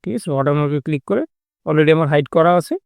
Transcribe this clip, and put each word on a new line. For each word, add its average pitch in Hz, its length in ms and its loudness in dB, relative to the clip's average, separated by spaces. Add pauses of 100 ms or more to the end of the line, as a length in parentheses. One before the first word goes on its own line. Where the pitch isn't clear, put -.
ঠিক 180 100 -8
আছে, 233 160 -8
ওয়াটারমার্কে 147 500 0
ক্লিক 151 240 -6
করে, 226 180 -2 (440)
already 156 260 2
আমার 160 160 2
হাইড 147 200 0
করা 165 280 2
আছে 180 180 -2 (120)